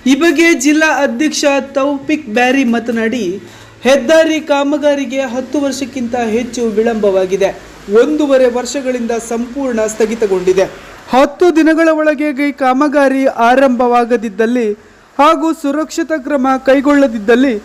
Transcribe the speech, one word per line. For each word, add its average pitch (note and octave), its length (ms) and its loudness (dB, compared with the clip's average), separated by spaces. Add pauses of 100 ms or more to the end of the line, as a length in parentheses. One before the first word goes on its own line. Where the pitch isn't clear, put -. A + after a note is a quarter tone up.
ಈ C4 100 4
ಬಗ್ಗೆ E4 380 2
ಜಿಲ್ಲಾ D4 500 0
ಅಧ್ಯಕ್ಷ C#4 420 -2 (140)
ತೌಫಿಕ್ C#4 760 -4
ಬ್ಯಾರಿ B3+ 300 2
ಮಾತನಾಡಿ, A3+ 760 -4 (400)
ಹೆದ್ದಾರಿ D#4 580 2
ಕಾಮಗಾರಿಗೆ C#4+ 800 -2
ಹತ್ತು C4 400 -4
ವರ್ಷಕ್ಕಿಂತ B3+ 540 -6
ಹೆಚ್ಚು A#3 460 -4
ವಿಳಂಬವಾಗಿದೆ. G3 1000 0 (420)
ಒಂದೂವರೆ C4+ 480 2
ವರ್ಷಗಳಿಂದ B3 640 -4
ಸಂಪೂರ್ಣ A#3 760 -4
ಸ್ಥಗಿತಗೊಂಡಿದೆ. G3 760 0 (460)
ಹತ್ತು D4 460 2
ದಿನಗಳ D#4+ 360 4
ಒಳಗೆ D4+ 580 0
ಈ - 20 -6
ಕಾಮಗಾರಿ C4+ 760 0
ಆರಂಭವಾಗದಿದ್ದಲ್ಲಿ A#3+ 1500 0 (460)
ಹಾಗೂ D#4 340 4
ಸುರಕ್ಷತಾ D#4 640 -4
ಕ್ರಮ C4+ 300 -2 (180)
ಕೈಗೊಳ್ಳದಿದ್ದಲ್ಲಿ B3+ 1000 2